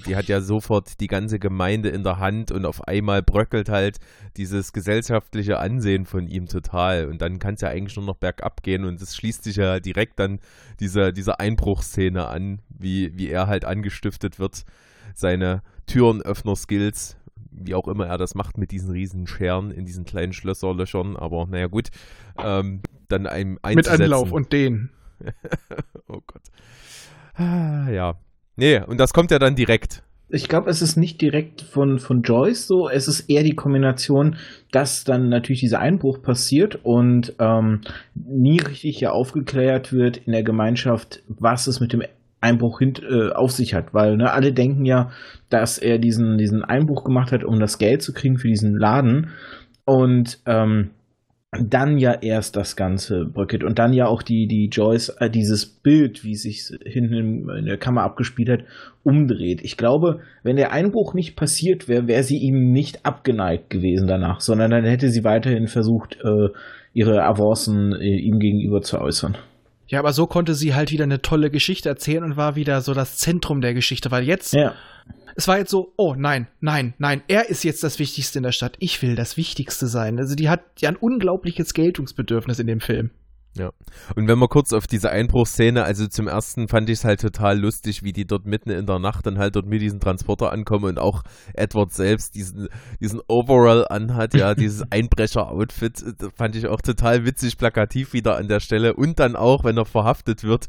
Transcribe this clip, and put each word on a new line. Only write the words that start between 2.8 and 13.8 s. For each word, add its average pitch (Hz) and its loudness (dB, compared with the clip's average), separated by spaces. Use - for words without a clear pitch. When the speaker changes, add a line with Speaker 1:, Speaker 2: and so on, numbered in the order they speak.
Speaker 1:
einmal 101 0
bröckelt 104 0
halt 101 0
dieses 98 -6
gesellschaftliche 107 -2
Ansehen 98 -2
von 92 -6
ihm 90 -6
total 90 -2
und 78 -8
dann 87 -4
kann's 101 -6
ja 95 -4
eigentlich 95 -8
nur 101 -8
noch 95 -6
bergab - -6
gehen 95 -2
und 90 -8
es - -14
schließt - -8
sich 101 -6
ja 95 0
direkt 95 -4
dann 98 -2
diese, 98 0
diese 95 -4
Einbruchsszene 95 -2
an, 98 -8
wie, 92 -6
wie 92 -8
er 92 -2
halt 101 -2
angestiftet 101 -6